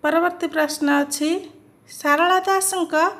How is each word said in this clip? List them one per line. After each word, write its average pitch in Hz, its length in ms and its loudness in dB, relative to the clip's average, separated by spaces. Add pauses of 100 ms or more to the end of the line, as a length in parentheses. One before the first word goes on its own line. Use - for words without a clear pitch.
ପରବର୍ତ୍ତୀ 339 440 0
ପ୍ରଶ୍ନ 302 400 -2 (160)
ଅଛି, 294 260 -4 (720)
ଶାରଳା 339 480 2
ଦାସଙ୍କ 381 480 0 (240)